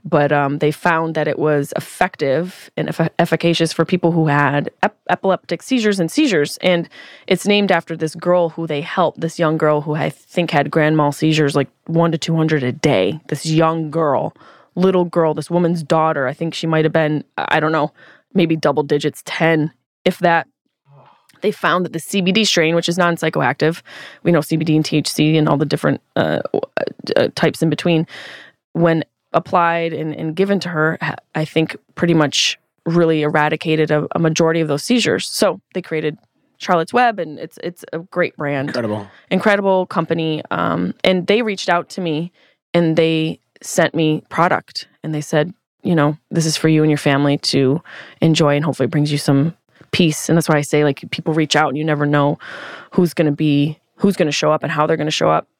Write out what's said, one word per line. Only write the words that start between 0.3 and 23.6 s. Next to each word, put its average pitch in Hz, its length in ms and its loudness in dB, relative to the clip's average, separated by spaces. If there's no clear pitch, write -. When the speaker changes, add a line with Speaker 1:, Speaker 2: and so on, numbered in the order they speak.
Speaker 1:
um, 143 260 0
they 151 120 2
found 160 440 -2
that 156 140 -2
it 143 100 -4
was 143 380 0
effective 139 1000 -4
and 156 140 -4
eff-, 165 280 -2
efficacious 170 540 0
for 160 140 0
people 170 260 0
who 160 140 2
had 143 440 2
ep-, 208 140 -2
epileptic 180 540 -2
seizures 214 380 0
and 165 100 0
seizures. 190 480 0
And 175 280 0
it's 185 200 0
named 202 260 4
after 165 240 -2
this 160 180 -4
girl 175 360 2
who 165 160 -8
they 151 160 -4
helped, - 380 -2
this 160 180 -6
young 160 180 2
girl 151 260 2
who 151 120 -4
I 151 160 -2
think - 400 -4
had 147 200 0
grand 156 280 2
mal 147 140 2
seizures, 156 440 0
like, 139 120 0
one 165 260 0
to 165 60 -4
two 165 180 -2
hundred 156 260 0
a 123 100 -2
day. 120 560 0
This 151 180 -6
young 160 440 2
girl, 151 440 0
little 180 320 2
girl, 165 280 0
this 156 160 -8
woman's 170 320 0
daughter. 156 440 0
I 156 80 -4
think 165 200 -6
she - 120 -6
might 160 180 2
have 156 80 0
been, 151 320 0
I - 220 0
don't 156 120 0
know, 151 200 0
maybe 165 220 4
double 147 260 0
digits, 143 420 -2
ten, 160 480 0
if 180 140 0
that. 170 280 2
They 208 100 0
found 175 340 0
that 139 80 -10
the 160 40 -6
C 202 220 -4
B 185 120 0
D 214 120 2
strain, 165 300 2
which 170 120 -2
is 170 120 -2
non-psychoactive, 160 840 0